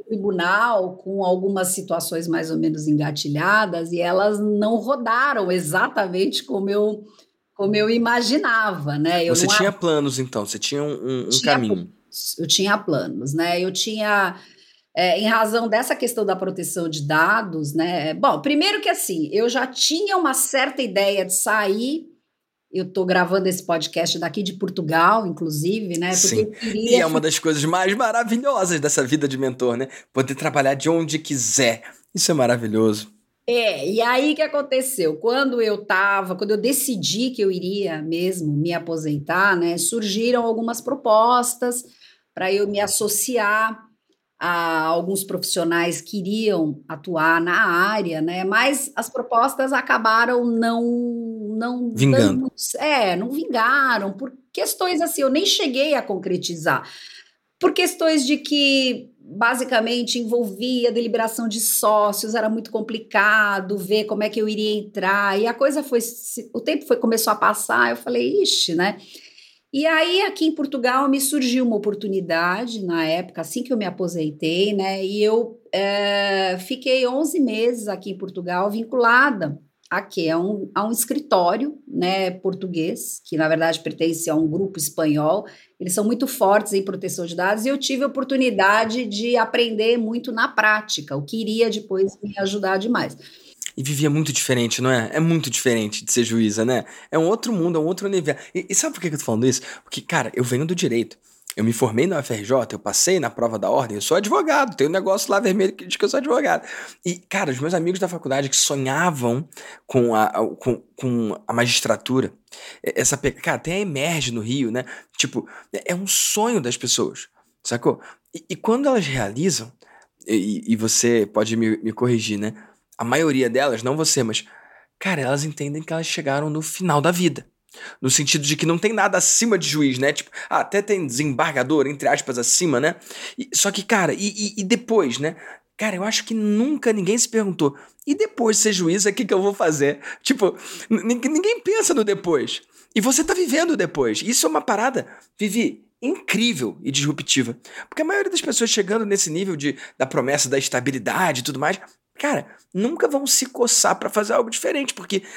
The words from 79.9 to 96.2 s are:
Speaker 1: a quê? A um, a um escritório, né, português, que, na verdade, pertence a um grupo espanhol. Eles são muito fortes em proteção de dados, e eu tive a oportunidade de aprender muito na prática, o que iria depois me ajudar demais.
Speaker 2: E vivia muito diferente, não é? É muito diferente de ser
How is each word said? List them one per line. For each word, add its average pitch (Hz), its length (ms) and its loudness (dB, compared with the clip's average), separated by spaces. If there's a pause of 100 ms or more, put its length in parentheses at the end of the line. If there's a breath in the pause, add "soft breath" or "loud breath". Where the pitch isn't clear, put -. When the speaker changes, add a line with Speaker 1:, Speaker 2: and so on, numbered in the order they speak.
Speaker 1:
a 185 120 -2
quê? 170 260 -4
A 160 100 2
um, 196 360 -4
a 202 120 0
um 220 40 -2
escritório, 226 960 0
né, 185 440 0
português, 180 920 -6
que, - 140 -6
na 156 100 2
verdade, 160 320 2
pertence 165 480 -2
a 156 60 2
um 160 120 2
grupo 180 320 -2
espanhol. 156 680 0 (340 loud breath)
Eles 185 140 -4
são 208 100 2
muito 240 220 0
fortes 202 480 2
em 196 100 2
proteção 190 400 -6
de 170 100 -8
dados, 202 300 0
e 254 40 0
eu 277 100 0
tive 269 260 -2
a - 20 2
oportunidade 247 1000 2
de 220 300 0
aprender 226 600 2
muito 233 340 -4
na 233 180 0
prática, 214 680 0
o 143 80 -4
que 220 160 -6
iria 220 300 2
depois 196 520 -2
me 202 160 -10
ajudar 196 380 0
demais. 202 400 -2 (580 loud breath)
Speaker 2:
E 131 80 -6
vivia 147 280 2
muito 147 220 0
diferente, 120 500 0
não 131 80 4
é? 120 240 2
É 151 60 2
muito 165 280 2
diferente 113 560 0
de - 80 -4
ser 120 120 4